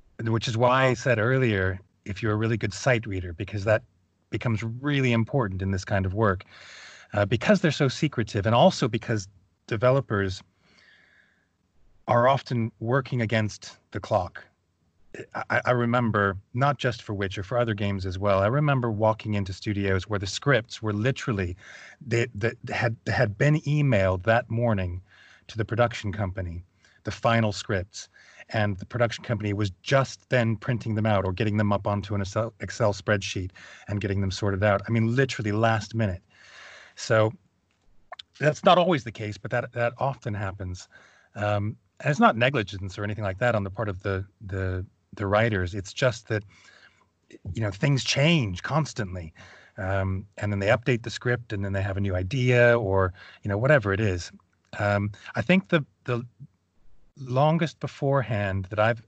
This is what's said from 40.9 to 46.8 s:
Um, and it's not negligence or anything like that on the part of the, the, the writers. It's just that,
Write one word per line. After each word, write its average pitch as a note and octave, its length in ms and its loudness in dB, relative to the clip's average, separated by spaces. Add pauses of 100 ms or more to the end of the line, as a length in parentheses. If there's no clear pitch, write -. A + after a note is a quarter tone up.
Um, G#2 400 -2 (260)
and C#3+ 100 0
it's D3 80 0
not G#3+ 160 6
negligence G#2+ 640 -2
or G#2 40 -4
anything G#2 200 -6
like F#2+ 160 -4
that A#2+ 160 2
on G2+ 80 0
the F#2+ 60 -6
part G#2+ 200 -6
of F#2 140 -8
the, G2 220 -2 (200)
the, F#2 400 -4 (300)
the G2+ 100 -6
writers. G2 480 2
It's G2 200 -10
just - 340 -2
that, G#2+ 160 -2 (1120)